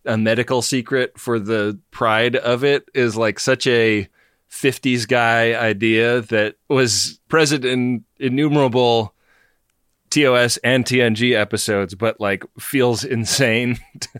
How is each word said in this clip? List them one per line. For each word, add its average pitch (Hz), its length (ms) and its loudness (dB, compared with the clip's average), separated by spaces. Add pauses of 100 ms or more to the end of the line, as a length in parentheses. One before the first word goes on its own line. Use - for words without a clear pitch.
a 113 140 -2
medical 113 440 0
secret 127 560 -4
for 117 200 -4
the 104 400 -2 (120)
pride 117 460 0
of 120 280 0
it 143 280 0
is, 120 240 0
like, 110 220 -2
such 131 300 -2
a 113 400 2 (400)
fifties 123 580 -2
guy 117 480 2
idea 113 680 0
that 107 340 -2 (140)
was 127 500 0 (100)
present 151 360 0
in 127 400 -2 (160)
innumerable 127 920 2 (960)
T 147 160 2
O 127 80 4
S 120 240 2
and 123 280 0
T 123 160 2
N 113 120 2
G 120 200 2
episodes, 104 600 -2
but, 110 260 -4
like, 98 240 -2 (140)
feels 123 460 0
insane 120 760 -2 (100)
<laughs> - 120 -20
to, - 80 -12 (120)